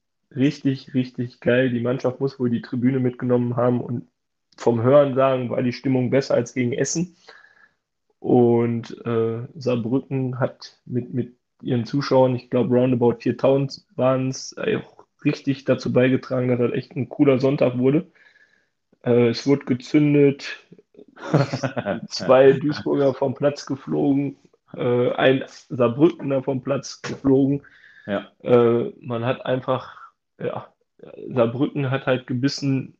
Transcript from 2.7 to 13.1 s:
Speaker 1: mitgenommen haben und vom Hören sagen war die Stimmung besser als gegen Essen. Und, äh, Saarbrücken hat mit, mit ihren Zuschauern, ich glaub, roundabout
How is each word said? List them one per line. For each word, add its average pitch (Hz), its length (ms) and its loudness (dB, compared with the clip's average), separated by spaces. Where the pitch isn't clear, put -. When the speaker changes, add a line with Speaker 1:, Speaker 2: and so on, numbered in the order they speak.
Speaker 1:
mitgenommen 123 560 -2
haben 123 260 0
und - 260 -8
vom 117 260 0
Hören 139 320 4
sagen 131 340 0
war 123 140 -2
die 123 100 0
Stimmung 127 380 -2
besser 135 240 0
als 120 180 -2
gegen 120 180 -2
Essen. - 440 -4
Und, 117 720 2
äh, 113 480 -2
Saarbrücken 127 840 -4
hat - 460 -6
mit, 123 300 -6
mit 120 200 -6
ihren 120 220 -2
Zuschauern, 131 500 2
ich - 160 -10
glaub, 120 180 0
roundabout 123 520 2